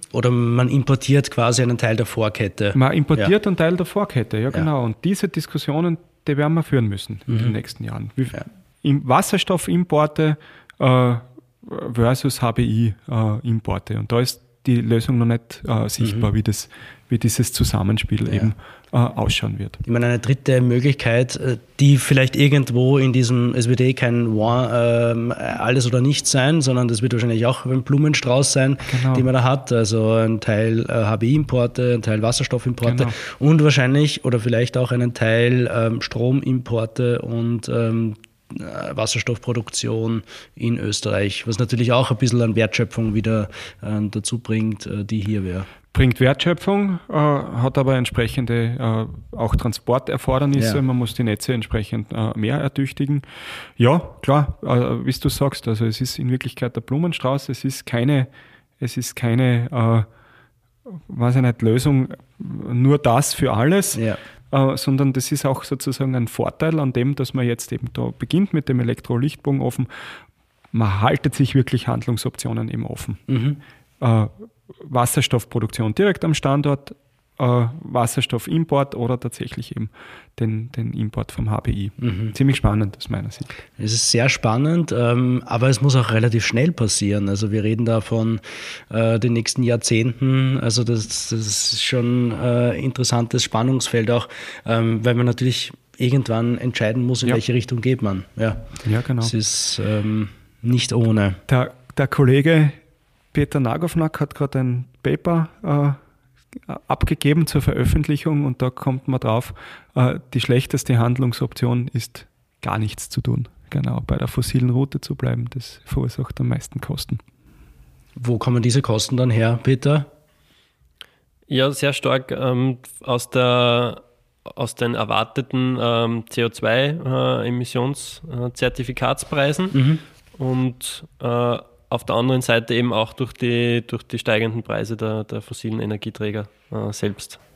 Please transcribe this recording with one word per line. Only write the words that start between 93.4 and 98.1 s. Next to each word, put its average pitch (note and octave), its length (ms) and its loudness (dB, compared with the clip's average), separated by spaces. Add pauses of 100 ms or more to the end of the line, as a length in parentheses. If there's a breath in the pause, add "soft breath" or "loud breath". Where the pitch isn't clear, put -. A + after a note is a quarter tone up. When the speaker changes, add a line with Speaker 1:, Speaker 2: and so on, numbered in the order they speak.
Speaker 1:
Spannungsfeld A#2+ 640 0
auch, A#2+ 200 0 (360 loud breath)
ähm, A2+ 380 0
weil A#2+ 120 4
man A#2+ 100 2
natürlich A#2+ 480 -2 (240)
irgendwann A#2+ 600 0
entscheiden A#2+ 480 -2
muss, B2 180 0
in A#2+ 60 0
Speaker 2:
Ja. B2 60 2
Speaker 1:
welche A#2 180 0
Richtung A#2+ 280 0
geht B2+ 200 0
man. G2 220 -2 (140)